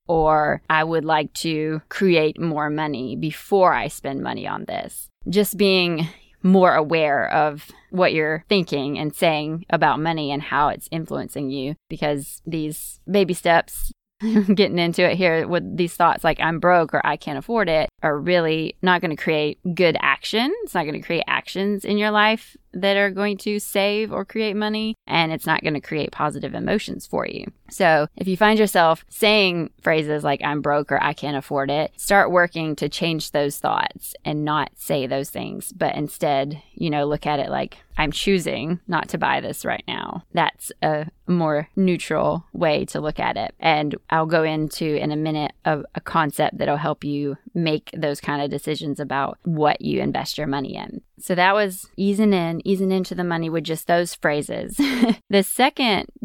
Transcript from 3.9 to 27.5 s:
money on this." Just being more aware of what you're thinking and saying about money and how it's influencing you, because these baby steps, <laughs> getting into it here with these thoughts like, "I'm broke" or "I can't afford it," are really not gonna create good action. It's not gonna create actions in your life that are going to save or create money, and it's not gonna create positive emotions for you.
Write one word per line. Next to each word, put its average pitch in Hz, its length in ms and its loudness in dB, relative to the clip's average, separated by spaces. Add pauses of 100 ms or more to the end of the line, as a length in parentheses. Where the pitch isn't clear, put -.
money 120 260 -6
on - 180 -8
this." - 440 -10 (200)
Just 196 280 0
being 175 520 2 (340)
more 185 320 8
aware 151 560 2
of 151 400 0 (200)
what 180 220 4
you're 156 360 0
thinking 147 500 0
and 151 160 -4
saying 156 560 2
about 151 300 2
money 156 320 -2
and 143 100 -4
how 143 260 2
it's - 220 -4
influencing 143 600 -6
you, 139 260 -6 (120)
because 147 560 -4
these 156 640 -6
baby 185 240 4
steps, - 600 2 (280)
<laughs> 214 340 4
getting 175 240 2
into 170 300 2
it 147 80 0
here 165 300 2
with 170 300 -2
these 170 180 -2
thoughts 165 300 4
like, 156 160 0
"I'm 160 180 0
broke" 170 360 4
or 139 120 0
"I 151 100 0
can't 147 220 -8
afford 214 300 -2
it," 156 200 2 (140)
are 147 160 0
really 160 640 0
not 180 180 4
gonna 160 160 -4
create 151 420 -2 (160)
good 165 260 4
action. 214 520 0 (120)
It's - 100 -8
not 170 100 0
gonna 147 180 -6
create 170 240 -2
actions 196 580 -4
in 208 140 0
your 214 120 0
life 214 460 0 (180)
that 196 220 2
are 202 140 2
going 196 260 -2
to 208 220 -4
save 208 540 -2
or 202 120 -4
create 214 320 -4
money, 214 380 -2 (120)
and 165 240 0
it's 160 160 -6
not 160 160 0
gonna 151 180 -2
create 147 300 -4
positive 147 440 -4
emotions - 520 -4
for - 200 -2
you. - 200 -10 (220)